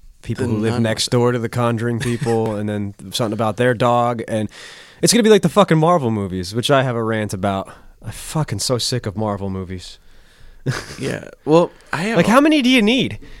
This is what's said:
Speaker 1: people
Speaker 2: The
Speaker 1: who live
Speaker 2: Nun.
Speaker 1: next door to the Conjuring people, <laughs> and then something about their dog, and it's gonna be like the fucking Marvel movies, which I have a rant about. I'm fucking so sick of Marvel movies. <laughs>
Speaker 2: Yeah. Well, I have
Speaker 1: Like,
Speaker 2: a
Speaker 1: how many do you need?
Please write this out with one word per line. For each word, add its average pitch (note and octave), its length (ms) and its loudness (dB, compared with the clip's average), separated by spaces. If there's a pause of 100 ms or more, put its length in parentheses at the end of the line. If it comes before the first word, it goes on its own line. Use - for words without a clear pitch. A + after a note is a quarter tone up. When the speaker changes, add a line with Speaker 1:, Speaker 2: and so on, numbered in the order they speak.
(200)
Speaker 1:
people B2 260 -6
Speaker 2:
The A#2+ 60 -2
Speaker 1:
who G#2+ 60 0
live A2+ 160 0
Speaker 2:
Nun. A#2+ 100 0
Speaker 1:
next A2 260 -2
door B2 220 2
to B2 60 -2
the A2+ 100 -4
Conjuring A#2+ 520 -2
people, A#2 540 0
<laughs> - 20 -4
and G#2 120 -4
then G2+ 260 -4 (180)
something A2 200 -2
about G#2+ 240 -2
their B2 180 2
dog, A#2+ 540 0
and G#2+ 200 -2 (540)
it's F3 100 4
gonna A3+ 120 4
be A3 60 6
like G#3 120 6
the F3 60 2
fucking F3+ 300 4
Marvel D#3 340 4
movies, F#2 420 -4
which A#2+ 160 -2
I C3+ 140 4
have B2+ 100 -2
a A#2 80 -2
rant A2 320 -2
about. F#2+ 340 -4 (360)
I'm - 80 -12
fucking - 480 -6
so B2 180 -2
sick A#2+ 260 -4
of F#2+ 120 -6
Marvel G2+ 340 -4
movies. F#2 480 -10 (640)
<laughs> - 360 -8
Speaker 2:
Yeah. C3 240 -6 (200)
Well, D#3+ 280 4 (200)
I C#3+ 100 -4
have A3 160 -2
Speaker 1:
Like, F3 100 2
Speaker 2:
a - 20 2
Speaker 1:
how B3 100 6
many D4+ 220 4
do A#3+ 80 2
you B3+ 120 4
need? G3+ 360 0 (220)